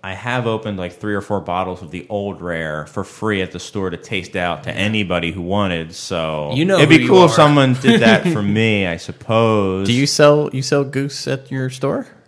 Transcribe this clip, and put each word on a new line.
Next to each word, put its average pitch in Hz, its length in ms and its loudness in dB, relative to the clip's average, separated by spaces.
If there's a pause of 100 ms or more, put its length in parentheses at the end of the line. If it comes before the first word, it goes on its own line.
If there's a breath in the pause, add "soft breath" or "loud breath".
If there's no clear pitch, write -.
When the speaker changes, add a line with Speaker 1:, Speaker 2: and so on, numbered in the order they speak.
Speaker 1:
I 95 100 -10
have 117 320 -4
opened, 110 320 -4
like, 90 220 -8
three 104 160 -4
or 98 60 -2
four 101 200 -4
bottles 90 400 -4
of 82 80 -16
the 87 180 -12
old 101 320 -6
rare 80 460 -6
for 98 180 -8
free 104 380 -4
at 90 100 -6
the 87 80 -12
store 95 300 -6
to 87 80 -8
taste 95 380 -8
out 87 300 -4
to 85 60 -6
anybody 90 600 -2
who 90 100 -8
wanted, 87 540 -4
so 80 580 -6
Speaker 2:
You 151 120 0
know 190 120 2
Speaker 1:
it'd 151 140 4
Speaker 2:
who 160 60 8
Speaker 1:
be 127 80 4
Speaker 2:
you - 40 -4
Speaker 1:
cool 185 160 8
if 156 60 4
Speaker 2:
are. - 20 -4
Speaker 1:
someone 147 400 6
did 170 280 4
that 110 260 4
Speaker 2:
<laughs> 175 40 2
Speaker 1:
for 107 120 -2
me, 104 420 2
I 85 120 -4
suppose." 104 920 0
Speaker 3:
Do 113 60 2
you 135 120 2
sell, 147 480 4
you 131 80 -4
sell 143 220 0
goose 139 440 -6
at 135 240 -6
your 131 200 -4
store? 160 360 -6 (200)